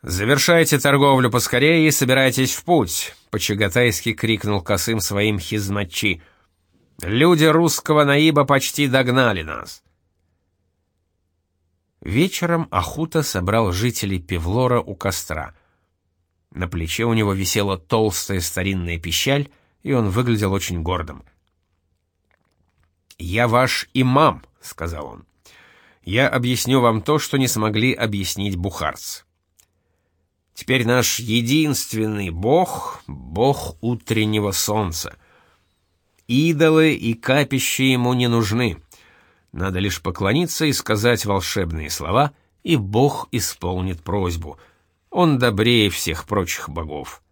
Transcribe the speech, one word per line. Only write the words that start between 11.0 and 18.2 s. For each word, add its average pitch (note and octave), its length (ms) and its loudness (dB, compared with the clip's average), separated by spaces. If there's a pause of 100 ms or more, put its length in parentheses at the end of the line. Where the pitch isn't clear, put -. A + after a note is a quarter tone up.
Вечером E3 680 -2
Ахута D3 540 -2
собрал G2+ 480 0
жителей G2 480 -4
Певлора G2 600 -2
у F#2+ 140 -10
костра. D#2 580 -6 (960)
На F2+ 160 -6
плече E2+ 380 -4
у A#2 80 0
него G#2+ 200 0
висела F#2+ 440 -2
толстая G2+ 640 -2